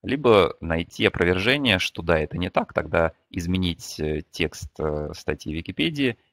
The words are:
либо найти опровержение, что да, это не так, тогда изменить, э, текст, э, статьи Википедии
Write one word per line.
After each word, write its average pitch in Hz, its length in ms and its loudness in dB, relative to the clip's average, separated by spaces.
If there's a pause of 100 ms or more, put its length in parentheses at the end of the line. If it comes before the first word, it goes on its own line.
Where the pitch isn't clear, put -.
либо 107 560 4
найти 82 460 -2
опровержение, 98 720 2
что - 220 -6
да, 82 180 2
это 76 180 -4
не 87 120 -2
так, - 240 -2
тогда 80 400 0 (160)
изменить, 90 680 -4
э, 76 320 -4
текст, - 460 -6
э, 76 380 -4
статьи - 380 -8
Википедии 135 640 -4 (160)